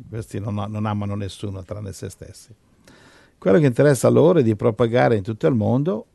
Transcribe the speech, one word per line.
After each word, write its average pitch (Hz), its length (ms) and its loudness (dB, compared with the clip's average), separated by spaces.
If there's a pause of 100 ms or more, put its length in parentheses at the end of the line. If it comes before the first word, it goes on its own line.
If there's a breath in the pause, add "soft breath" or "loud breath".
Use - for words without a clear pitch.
questi 107 300 -10
non, 104 160 -6
non 104 320 -6
amano 104 300 -6
nessuno 98 480 -10
tranne 98 280 -12
se - 160 -14
stessi. - 460 -20 (800 loud breath)
Quello 190 240 2
che 147 60 4
interessa 135 420 2
a - 20 6
loro 151 300 6
è - 20 2
di 113 140 2
propagare 117 600 0
in 101 60 -2
tutto 110 240 -6
il 147 80 2
mondo 135 600 -2